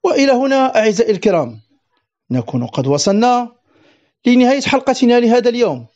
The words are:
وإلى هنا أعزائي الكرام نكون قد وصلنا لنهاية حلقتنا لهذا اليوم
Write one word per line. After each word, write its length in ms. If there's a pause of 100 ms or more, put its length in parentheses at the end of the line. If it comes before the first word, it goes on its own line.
وإلى 280
هنا 440
أعزائي 360
الكرام 480 (720)
نكون 360
قد 200
وصلنا 640 (720)
لنهاية 360
حلقتنا 580
لهذا 300
اليوم 360 (100)